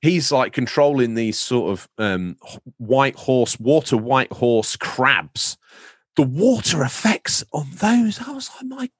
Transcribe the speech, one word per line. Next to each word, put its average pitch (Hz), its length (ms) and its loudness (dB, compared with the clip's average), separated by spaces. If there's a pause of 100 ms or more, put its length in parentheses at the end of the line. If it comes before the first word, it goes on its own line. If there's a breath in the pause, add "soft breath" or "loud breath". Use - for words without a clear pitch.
He's, 160 300 2
like, 131 220 0
controlling 131 600 2
these 113 220 -2
sort 107 360 0
of, - 240 -10
um, 92 400 -2 (100)
h-, - 120 -20 (180)
white 131 380 2
horse, 127 440 0
water 135 380 2
white 123 340 0
horse 117 460 0
crabs. - 800 0 (580 loud breath)
The 151 80 6
water 170 600 2
effects - 680 -2
on 147 240 -6
those, 220 460 2
I 262 100 -12
was 269 240 -12
like, 262 140 -14
"My 262 200 -10 (100)